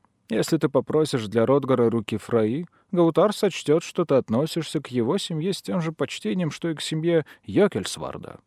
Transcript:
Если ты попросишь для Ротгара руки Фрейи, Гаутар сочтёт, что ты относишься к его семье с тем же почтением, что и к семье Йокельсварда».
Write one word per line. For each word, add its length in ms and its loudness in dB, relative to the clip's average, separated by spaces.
Если 280 2
ты 100 0
попросишь 600 0
для 180 2
Ротгара 440 4
руки 280 -2
Фрейи, 500 0
Гаутар 420 4
сочтёт, 500 0
что 200 -4
ты 120 2
относишься 640 0
к 60 -12
его 300 0
семье 360 -4
с 80 -10
тем 200 -4
же 100 -4
почтением, 600 -4
что 180 -6
и 60 -4
к 60 -10
семье 440 0
Йокельсварда». 1040 -2